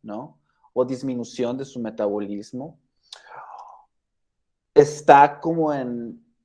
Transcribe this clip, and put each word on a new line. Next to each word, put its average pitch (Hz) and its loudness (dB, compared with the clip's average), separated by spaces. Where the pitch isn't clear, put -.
¿no? 113 -14
O 127 0
disminución 123 -6
de 135 -10
su 131 -14
metabolismo. 107 -6
Está 143 6
como 160 0
en 120 -6